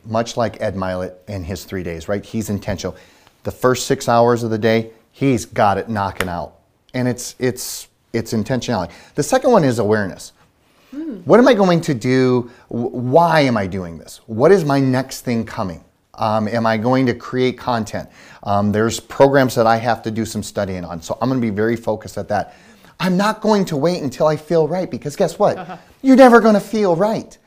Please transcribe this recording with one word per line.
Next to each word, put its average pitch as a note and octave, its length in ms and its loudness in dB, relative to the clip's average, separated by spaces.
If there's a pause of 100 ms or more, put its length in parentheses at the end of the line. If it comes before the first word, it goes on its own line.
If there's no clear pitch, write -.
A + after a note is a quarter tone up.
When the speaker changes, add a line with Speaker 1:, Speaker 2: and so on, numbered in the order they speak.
Speaker 1:
Much A2+ 300 -4
like A2+ 220 -4
Ed G#2 160 -4
Mylett F#2 380 -6 (140)
in G2 160 -10
his F2+ 220 -10
three F#2+ 180 -8
days, E2+ 240 -10
right? G2+ 180 -4
He's A2 240 -6
intentional. G2 460 -6 (480)
The G2+ 80 -8
first - 340 0
six C3+ 240 -2
hours A#2 320 4
of A#2 80 -4
the A2 80 -2
day, A2+ 320 0 (220)
he's C3+ 340 -2
got G2+ 320 2
it F#2+ 100 -6
knocking G2 420 -4
out. E2+ 260 -10 (400)
And B2+ 120 0
it's, - 300 -6
it's, - 520 -6 (220)
it's A2+ 220 -6
intentionality. A2+ 580 -4 (220)
The - 80 -4
second B3+ 300 0
one G#3 120 4
is B2 140 0
awareness. G#2 540 -2 (600)
Speaker 2:
Hmm. C#4+ 340 -12
Speaker 1:
What F#3 140 6
am B3+ 80 6
I C4+ 60 6
going F#3 280 4
to D#3 120 -4
do? B2+ 560 2 (220)
W-, A#2 180 -4
why D#3 520 2
am B2+ 140 2
I G2+ 120 -2
doing F2 320 -8
this? - 260 -20
What A#2 260 2
is F#3+ 140 4
my C#3 140 2
next C3 420 -2
thing A#2 240 -4
coming? F#2 380 -10 (320)
Um, G#2+ 320 -2
am A2+ 180 -2
I A2+ 120 2
going B2+ 300 2
to A#2+ 60 0
create B2+ 440 -2
content? A2+ 520 -6 (340)
Um, G2+ 280 0
there's A2 280 0
programs C#3 560 4
that A2+ 120 4
I A#2 100 4
have A2+ 260 -2
to A2+ 80 -4
do A2 140 -4
some G#2 180 -6
studying F#2+ 420 -6
on, E2 160 -12
so - 200 -8
I'm A#2+ 80 0
gonna C3 120 0
be A#2 80 -2
very A2 260 0
focused G#2+ 440 -6
at G2 100 -10
that. G2 260 -4 (440)
I'm F3+ 180 0
not G#3 240 -2
going G#3 240 2
to E3+ 120 -6
wait E3+ 260 0
until D3+ 240 -2
I D#3 100 2
feel D#3+ 300 0
right, F3 220 -6
because C3+ 260 -10
guess - 240 -2
what? G3+ 180 2
Speaker 2:
Uh-huh. F3 200 -14 (260)
Speaker 1:
You're C4+ 120 6
never A#3 240 10
gonna G#3+ 200 4
feel G3+ 360 0
right. G3 400 -2 (120)